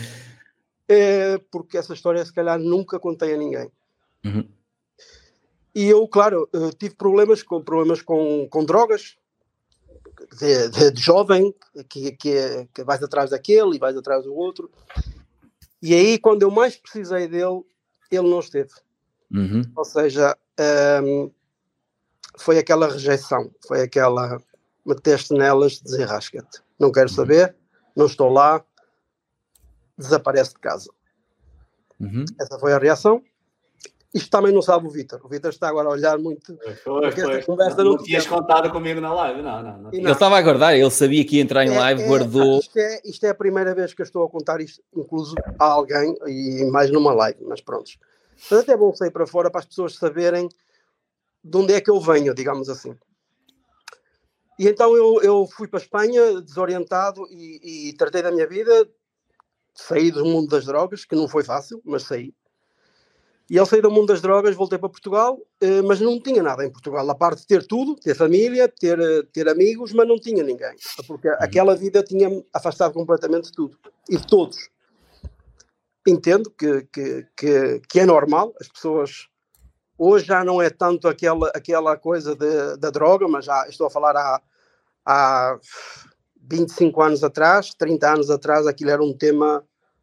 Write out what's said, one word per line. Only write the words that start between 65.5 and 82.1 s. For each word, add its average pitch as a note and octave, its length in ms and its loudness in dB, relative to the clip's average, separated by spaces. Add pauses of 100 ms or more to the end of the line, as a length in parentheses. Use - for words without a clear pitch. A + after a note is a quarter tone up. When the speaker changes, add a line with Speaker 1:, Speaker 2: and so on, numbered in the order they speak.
Speaker 1:
eh, G3 200 2
mas G3 180 0
não A#3+ 200 0
tinha B3 220 0
nada C#3 240 -2
em C3 60 -8
Portugal, C#3+ 380 -8
a C#3 60 -2
parte D#3 260 0
de - 60 -20
ter F#3+ 200 2
tudo, C4+ 280 -4
ter D3 200 -4
família, A#3 540 2
ter, E3+ 300 -2
eh, D#3+ 240 0 (100)
ter D#3 160 0
amigos, G#3 440 0
mas A3+ 140 4
não A#3 100 2
tinha A3 260 -4
ninguém, B2 320 -8 (300)
porque D#3 220 -8
Speaker 2:
Uhum. D3+ 140 0
Speaker 1:
aquela F#3 340 2
vida G3 260 0
tinha-me F#3+ 520 -2
afastado E3 400 -2
completamente E3 540 -2
de - 40 -20
tudo C#3+ 260 -8 (320)
e F#3 80 -2
de - 80 -8
todos. - 440 0 (1400)
Entendo F#3+ 440 2
que, C#3 400 -4
que, C3 440 -10
que, C3+ 540 0
que F3+ 100 2
é F#3+ 60 4
normal, E3 560 2
as - 80 -20
pessoas D#3 580 -8 (680)
hoje F3+ 280 4
já F#3 180 0
não F3+ 180 0
é E3 80 2
tanto F3 380 -2
aquela, D#3+ 420 -2
aquela D#3+ 480 -2
coisa D3+ 380 -4